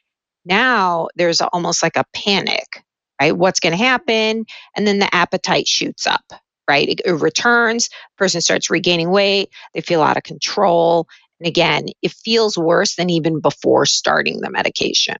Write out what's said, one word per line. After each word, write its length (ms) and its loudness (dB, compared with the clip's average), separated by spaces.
now 680 0
there's 260 0
almost 400 -2
like 160 0
a 160 0
panic, 720 -4
right? 160 2
What's 240 0
gonna 160 0
happen? 720 0
And 80 -2
then 140 2
the 160 0
appetite 520 0
shoots 380 -4
up, 200 -2
right? 180 2
It, 160 -4
it 100 0
returns, 760 0
person 200 0
starts 300 -2
regaining 400 0
weight, 400 2
they 80 -6
feel 220 2
out 140 2
of 60 -4
control. 840 0
And 80 -8
again, 400 0
it 80 -4
feels 440 0
worse 380 2
than 160 -2
even 300 0
before 480 2
starting 540 0
the 100 -6
medication. 680 -2